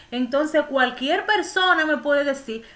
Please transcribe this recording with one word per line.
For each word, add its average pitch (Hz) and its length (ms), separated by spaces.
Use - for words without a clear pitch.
entonces 285 580
cualquier 269 560
persona 370 640
me 294 120
puede 285 260
decir, 233 400